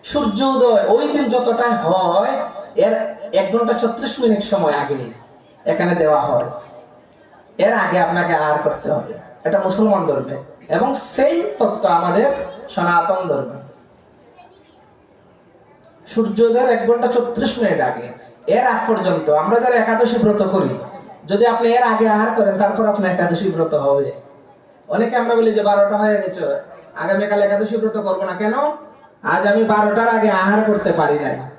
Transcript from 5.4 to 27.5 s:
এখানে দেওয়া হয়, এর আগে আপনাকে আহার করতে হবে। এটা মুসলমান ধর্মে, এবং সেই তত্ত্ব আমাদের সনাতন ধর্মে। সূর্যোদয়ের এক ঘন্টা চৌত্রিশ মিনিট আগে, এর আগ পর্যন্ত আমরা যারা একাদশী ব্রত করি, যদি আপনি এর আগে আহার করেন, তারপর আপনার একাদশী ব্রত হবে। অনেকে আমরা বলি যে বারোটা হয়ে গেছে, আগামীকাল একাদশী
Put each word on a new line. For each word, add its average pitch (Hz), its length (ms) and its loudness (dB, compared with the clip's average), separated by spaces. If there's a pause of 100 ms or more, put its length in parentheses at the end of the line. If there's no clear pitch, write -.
এখানে 170 300 0
দেওয়া 151 260 2
হয়, 127 240 -2 (1120)
এর 170 140 2
আগে - 280 0
আপনাকে 170 340 0
আহার 151 240 0
করতে - 340 -4
হবে। - 220 -6 (300)
এটা 160 140 0
মুসলমান 196 480 2
ধর্মে, 135 360 -4 (260)
এবং 214 260 0
সেই 320 480 0 (160)
তত্ত্ব 196 300 0
আমাদের 190 580 0 (220)
সনাতন 180 600 0
ধর্মে। 139 320 -4 (2500)
সূর্যোদয়ের 226 640 2
এক 233 180 0
ঘন্টা 240 200 2
চৌত্রিশ 233 520 -2
মিনিট 196 220 0
আগে, - 280 -2 (380)
এর 247 200 2
আগ 226 200 0
পর্যন্ত 175 440 0
আমরা 196 300 2
যারা 247 140 2
একাদশী 226 440 2
ব্রত 208 240 2
করি, 185 360 0 (480)
যদি 202 200 2
আপনি 226 260 2
এর 247 100 4
আগে 220 260 2
আহার 214 280 2
করেন, 196 220 2
তারপর 208 300 0
আপনার 202 220 0
একাদশী 180 400 0
ব্রত 160 240 -2
হবে। 139 380 0 (760)
অনেকে 233 280 0
আমরা 233 180 0
বলি 226 180 4
যে 208 100 0
বারোটা 202 340 2
হয়ে 208 260 2
গেছে, 160 400 -4 (340)
আগামীকাল 202 460 0
একাদশী 202 340 0